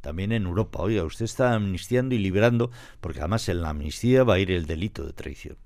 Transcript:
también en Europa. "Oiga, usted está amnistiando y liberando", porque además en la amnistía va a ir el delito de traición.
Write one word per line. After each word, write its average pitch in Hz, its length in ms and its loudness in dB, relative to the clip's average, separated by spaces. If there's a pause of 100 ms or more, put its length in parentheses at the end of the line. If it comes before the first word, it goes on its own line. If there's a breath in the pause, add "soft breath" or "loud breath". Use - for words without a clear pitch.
también 92 320 -4
en 110 120 0
Europa. 87 360 -2
"Oiga, 95 240 0
usted 80 200 -4
está 123 300 2
amnistiando 113 600 0
y 117 40 2
liberando", 117 520 4 (300 loud breath)
porque 76 200 -8
además 95 280 -2
en 87 140 0
la 80 80 -2
amnistía 76 540 2
va 110 100 6
a 90 40 4
ir 95 120 2
el 87 160 0
delito 82 380 -4
de 71 80 -10
traición. - 540 -12